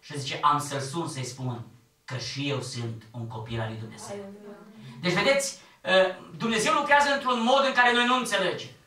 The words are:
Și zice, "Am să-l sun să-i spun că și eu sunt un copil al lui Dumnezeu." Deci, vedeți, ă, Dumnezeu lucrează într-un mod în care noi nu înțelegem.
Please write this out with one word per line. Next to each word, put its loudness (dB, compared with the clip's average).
Și -10
zice, -6
"Am 4
să-l -4
sun -6
să-i -8
spun -8
că -10
și -6
eu -2
sunt -8
un -8
copil -8
al -4
lui -8
Dumnezeu." -12
Deci, 0
vedeți, 2
ă, -2
Dumnezeu 0
lucrează 6
într-un 2
mod 6
în 2
care 6
noi 4
nu 4
înțelegem. -2